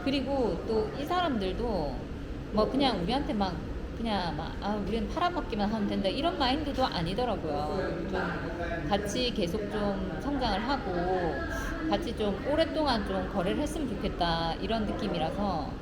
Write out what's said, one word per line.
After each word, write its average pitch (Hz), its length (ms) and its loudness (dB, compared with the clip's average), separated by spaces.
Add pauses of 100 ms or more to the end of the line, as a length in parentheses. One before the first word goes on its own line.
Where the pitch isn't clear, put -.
그리고 262 540 2 (100)
또 220 220 2 (100)
이 294 60 -2
사람들도 214 880 0 (580)
뭐 208 160 4
그냥 254 320 4
우리한테 262 320 0
막 196 200 2 (440)
그냥 190 400 0
막, 160 140 -4 (100)
"아, 202 140 0
우리는 208 340 -2
팔아먹기만 294 640 0
하면 208 140 0
된다." 196 220 2
이런 285 280 0
마인드도 269 480 2
아니더라고요. 175 1300 0
좀 170 760 -2
같이 233 440 2
계속 185 260 0 (120)
좀 190 500 -2
성장을 254 460 0
하고 180 680 0 (540)
같이 240 280 0
좀 202 220 0 (120)
오랫동안 302 560 2
좀 190 260 0
거래를 196 280 2
했으면 294 280 -2
좋겠다, 165 720 0
이런 208 240 0
느낌이라서 180 840 0 (120)